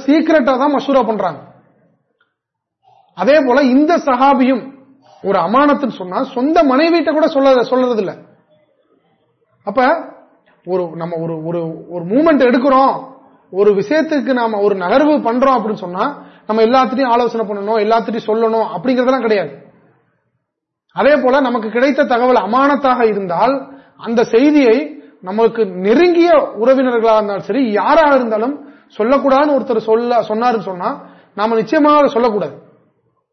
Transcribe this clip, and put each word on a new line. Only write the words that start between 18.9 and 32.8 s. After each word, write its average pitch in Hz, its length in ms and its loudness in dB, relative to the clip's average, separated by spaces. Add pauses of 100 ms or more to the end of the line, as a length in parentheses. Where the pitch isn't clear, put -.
கிடையாது. 196 280 -2 (1400)
அதே 226 200 4
போல 254 240 2
நமக்கு 240 300 -2
கிடைத்த 262 340 0
தகவல் 240 420 2
அமானத்தாக 262 600 0
இருந்தால், 202 500 0 (420)
அந்த 233 260 -2
செய்தியை 262 540 4 (440)
நமக்கு 220 440 0
நெருங்கிய 285 640 2 (300)
உறவினர்களாக 240 580 2
இருந்தாலும் 202 320 -4
சரி, 226 120 0 (100)
யாராக 277 440 2
இருந்தாலும் 233 400 -2 (420)
சொல்லக்கூடாதுன்னு 277 600 0
ஒருத்தர் 220 320 -4
சொல்ல, 233 320 0
சொன்னாருன்னு 220 500 -2
சொன்னா, 185 180 -6 (460)
நாம 220 200 -2
நிச்சயமாக 294 420 2
அதை 285 120 4
சொல்லக்கூடாது. 208 460 -2 (760)